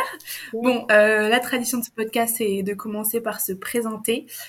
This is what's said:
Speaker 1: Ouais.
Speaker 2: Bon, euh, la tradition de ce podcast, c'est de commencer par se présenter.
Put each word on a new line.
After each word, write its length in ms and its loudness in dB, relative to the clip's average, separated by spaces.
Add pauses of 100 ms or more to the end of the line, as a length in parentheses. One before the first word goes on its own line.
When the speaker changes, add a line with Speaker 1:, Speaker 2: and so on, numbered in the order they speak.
(520)
Speaker 1:
Ouais. 120 -6
Speaker 2:
Bon, 260 2
euh, 380 6
la 100 4
tradition 400 -2
de 60 -4
ce 80 -14
podcast, 460 0
c'est 260 0
de 100 -2
commencer 460 -4
par 200 -6
se 120 -4
présenter. 760 -4 (220)